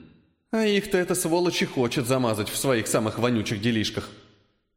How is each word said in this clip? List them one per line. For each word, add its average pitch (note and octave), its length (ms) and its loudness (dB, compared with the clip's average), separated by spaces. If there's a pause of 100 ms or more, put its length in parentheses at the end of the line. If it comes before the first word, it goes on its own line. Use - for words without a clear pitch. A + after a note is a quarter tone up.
(520)
А A3 120 0
их-то G3+ 320 2
эта F3+ 180 0
сволочь F3 480 0
и F3+ 40 2
хочет A#2+ 400 0
замазать A#2 420 0
в - 80 -8
своих A#2+ 300 0
самых A2 320 0
вонючих A2 420 0
делишках. A2 480 0 (680)